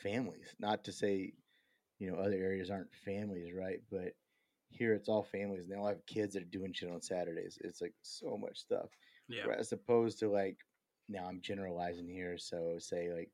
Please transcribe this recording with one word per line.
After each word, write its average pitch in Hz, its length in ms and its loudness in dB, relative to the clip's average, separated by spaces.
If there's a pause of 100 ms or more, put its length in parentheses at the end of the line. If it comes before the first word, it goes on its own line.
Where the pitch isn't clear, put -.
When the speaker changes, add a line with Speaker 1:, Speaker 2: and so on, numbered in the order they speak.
Speaker 1:
families. 107 560 -2
Not 104 260 2
to 98 80 -6
say, 98 420 2 (640)
you 95 120 -4
know, 85 60 -2
other 98 200 4
areas 95 340 0
aren't 95 240 -4 (100)
families, 98 500 -4
right? 92 260 -2 (100)
But 92 240 -2 (560)
here 117 220 4
it's 101 160 2
all 107 140 6
families, 98 400 -2
and 90 100 -8
they 98 40 -4
all 104 120 0
have 98 160 -2
kids 104 300 0
that 95 80 -2
are 85 40 -12
doing 92 280 -4
shit 87 160 -4
on 87 100 -4
Saturdays. 87 640 -2
It's, 90 160 -8
like, 107 220 -2
so - 340 -6
much - 220 -6
stuff. - 320 0 (360)
Speaker 2:
Yeah. - 200 -4
Speaker 1:
Where 113 120 2
as 113 140 -2
opposed 117 460 6
to, 107 100 4
like, 98 300 4 (500)
now 92 180 -4
I'm 90 140 -6
generalizing 87 680 -2
here, 90 300 -4
so 85 400 -2
say, 87 340 0
like, 85 220 -4